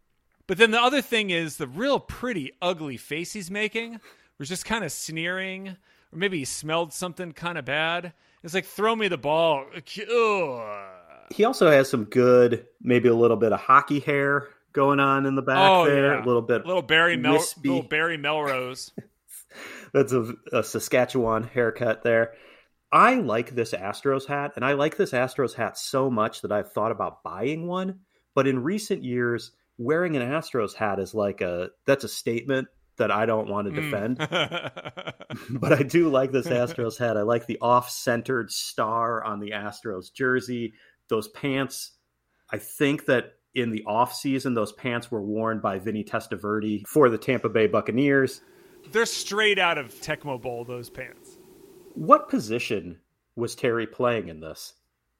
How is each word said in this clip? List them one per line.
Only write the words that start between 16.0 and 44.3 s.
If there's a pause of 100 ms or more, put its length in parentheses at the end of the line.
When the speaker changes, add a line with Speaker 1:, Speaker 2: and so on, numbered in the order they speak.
Speaker 1:
yeah.
Speaker 2:
A
little
bit
Speaker 1:
Little
Barry
Mel-,
Speaker 2:
wispy.
Speaker 1:
little
Barry
Melrose. (520)
Speaker 2:
<laughs>
That's
a, (180)
a
Saskatchewan
haircut
there. (560)
I
like
this
Astros
hat,
and
I
like
this
Astros
hat
so
much
that
I've
thought
about
buying
one. (340)
But
in
recent
years, (260)
wearing
an
Astros
hat
is
like
a, (160)
that's
a
statement (300)
that
I
don't
want
to
Speaker 1:
Mm.
Speaker 2:
defend.
Speaker 1:
<laughs>
Speaker 2:
But
I
do
like
this
Astros
hat.
I
like
the
off-centered
star
on
the
Astros
jersey. (340)
Those
pants, (580)
I
think
that (220)
in
the
off-season,